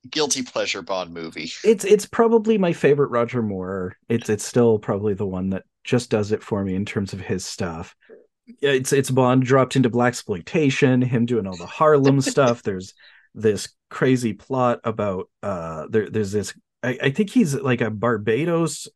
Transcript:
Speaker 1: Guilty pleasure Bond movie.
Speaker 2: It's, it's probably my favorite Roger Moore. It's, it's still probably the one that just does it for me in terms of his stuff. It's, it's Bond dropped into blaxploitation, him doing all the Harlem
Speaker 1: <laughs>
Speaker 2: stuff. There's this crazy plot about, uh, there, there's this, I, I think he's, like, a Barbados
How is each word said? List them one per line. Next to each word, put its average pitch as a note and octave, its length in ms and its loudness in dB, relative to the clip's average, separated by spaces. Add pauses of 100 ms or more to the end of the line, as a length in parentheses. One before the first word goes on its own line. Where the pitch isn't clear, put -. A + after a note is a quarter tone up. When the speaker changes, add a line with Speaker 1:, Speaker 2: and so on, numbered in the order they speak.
(100)
Speaker 1:
Guilty C#3 320 -2
pleasure G#2+ 400 -4
Bond F2+ 300 -6
movie. D#2+ 380 -10 (140)
Speaker 2:
It's, G3+ 200 4
it's G3+ 220 4
probably A3+ 500 2
my F3+ 160 2
favorite C#3+ 360 2
Roger A#2+ 340 -2
Moore. F#2 540 -6 (120)
It's, A#2 200 -2
it's G#2+ 160 -2
still A#2 340 4
probably G#2 360 -2
the G2+ 120 -6
one F#2 240 -4
that F#2 140 -6 (200)
just A#2+ 240 0
does G#2 240 0
it G#2 100 -4
for G2+ 220 -4
me F#2 100 -4
in G2 100 -2
terms G2 280 -6
of F#2+ 80 -12
his F#2 240 -6
stuff. E2+ 500 -10 (640)
It's, C#3 320 0
it's C#3 180 2
Bond B2+ 340 4
dropped C3 320 4
into B2 140 4
blaxploitation, B2 1120 0
him A#2+ 220 0
doing A2+ 200 -2
all F#2 100 -8
the F2 100 -14
Harlem C#3 540 4
Speaker 1:
<laughs> - 20 0
Speaker 2:
stuff. C3 400 2
There's F#2+ 320 -6 (400)
this G#2 340 0 (220)
crazy B2 440 0
plot B2+ 500 -2
about, G#2 440 -4 (140)
uh, E2 480 -8
there, G#2+ 180 0
there's G#2 240 -4
this, G#2 220 -4 (280)
I, B2 200 -4
I C3+ 80 2
think G3 200 -2
he's, F3+ 240 2
like, B2 260 -2
a A2 100 0
Barbados A#2+ 1040 -2